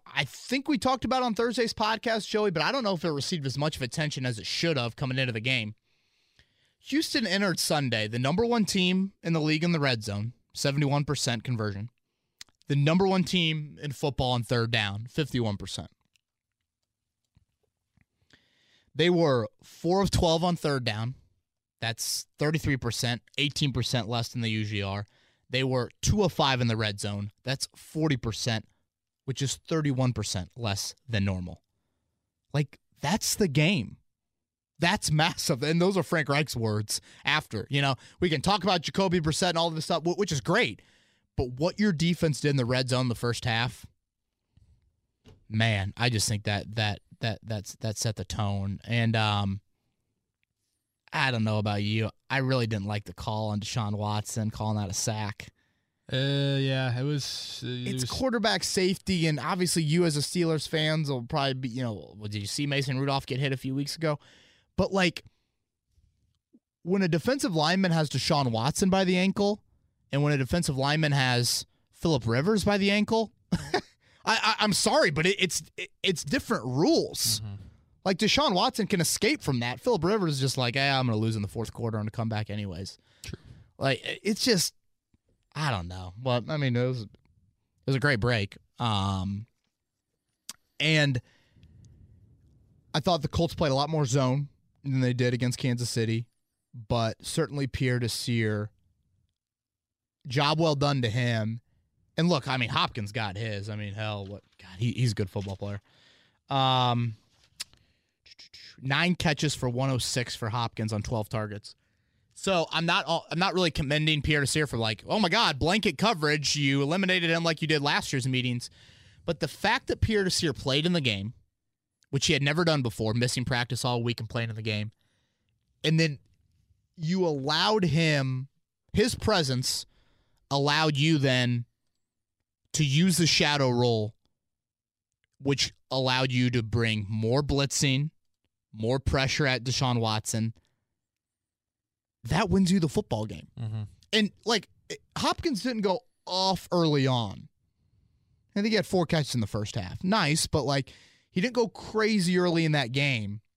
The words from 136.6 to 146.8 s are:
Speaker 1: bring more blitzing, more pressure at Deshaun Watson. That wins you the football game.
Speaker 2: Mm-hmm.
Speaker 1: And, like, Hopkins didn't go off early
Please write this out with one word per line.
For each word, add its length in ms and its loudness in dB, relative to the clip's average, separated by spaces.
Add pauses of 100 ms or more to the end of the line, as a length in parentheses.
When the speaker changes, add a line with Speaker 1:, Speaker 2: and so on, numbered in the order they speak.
Speaker 1:
bring 460 0
more 340 0
blitzing, 680 0 (640)
more 260 0
pressure 480 0
at 180 0
Deshaun 340 0
Watson. 560 0 (1700)
That 260 0
wins 200 4
you 100 4
the 80 2
football 360 -2
game. 240 -12 (120)
Speaker 2:
Mm-hmm. 220 -6 (300)
Speaker 1:
And, 180 4 (140)
like, 240 0 (480)
Hopkins 460 -2
didn't 200 -2
go 180 0 (260)
off 440 0
early 360 4